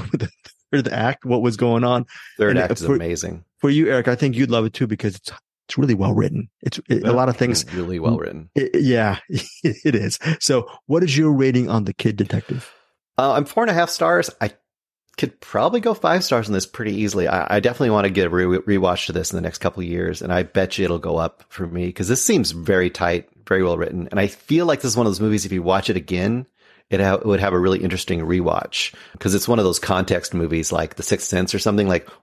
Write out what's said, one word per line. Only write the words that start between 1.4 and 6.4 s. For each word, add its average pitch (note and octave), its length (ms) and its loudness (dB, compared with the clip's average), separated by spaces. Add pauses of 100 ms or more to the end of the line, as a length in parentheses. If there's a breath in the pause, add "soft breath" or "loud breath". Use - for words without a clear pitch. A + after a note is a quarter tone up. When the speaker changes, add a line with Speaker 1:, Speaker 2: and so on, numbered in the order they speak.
Speaker 1:
was A#2+ 140 0
going A#2 280 2
on. A#2+ 200 2 (320 loud breath)
Speaker 2:
Third G#2 140 4
Speaker 1:
And, F#2 80 4
Speaker 2:
act F2+ 140 0
Speaker 1:
uh, - 20 0
Speaker 2:
is F2 100 -4
Speaker 1:
for, C#3 100 2
Speaker 2:
amazing. E2+ 500 -4 (140)
Speaker 1:
for C#3+ 120 2
you, D3+ 200 4
Eric, B2+ 180 0
I B2 80 2
think C3 200 0
you'd B2+ 140 2
love A2+ 160 2
it A2 80 -4
too, B2+ 140 0
because G#2 280 -4
it's, - 160 -16 (360)
it's - 100 -4
really C3 160 2
well F#2+ 180 2
written. G#2 380 -2 (100)